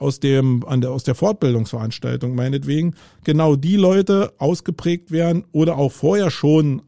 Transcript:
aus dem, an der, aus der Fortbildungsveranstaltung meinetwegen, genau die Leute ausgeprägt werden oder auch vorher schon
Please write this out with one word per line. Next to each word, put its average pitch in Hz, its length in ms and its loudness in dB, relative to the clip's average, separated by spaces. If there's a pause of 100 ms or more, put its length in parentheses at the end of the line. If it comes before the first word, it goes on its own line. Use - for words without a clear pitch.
aus 139 180 -4
dem, 131 480 2
an 131 140 -2
der, 127 100 -2
aus 131 140 -6
der 131 100 -2
Fortbildungsveranstaltung 123 1200 -2
meinetwegen, 139 600 -2 (260)
genau 156 320 2
die 156 220 0
Leute 190 640 2
ausgeprägt 175 760 -4
werden 165 400 0
oder 160 240 2
auch 139 160 0
vorher 190 400 0
schon 147 560 2